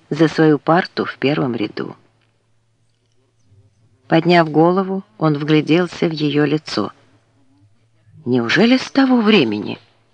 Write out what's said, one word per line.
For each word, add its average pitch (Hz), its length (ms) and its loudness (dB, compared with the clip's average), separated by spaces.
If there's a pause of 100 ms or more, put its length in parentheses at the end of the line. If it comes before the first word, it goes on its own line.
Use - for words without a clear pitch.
за 151 200 2
свою 156 300 2
парту 160 440 -2
в - 140 -10
первом 139 380 -2
ряду. - 420 -8 (2000)
Подняв 165 420 2
голову, 185 540 0 (140)
он 156 200 0
вгляделся 151 720 0
в 160 60 -4
ее 147 320 -2
лицо. 143 480 -4 (1300)
"Неужели 127 540 2
с - 120 -6
того 262 300 2
времени?" 117 580 0 (360)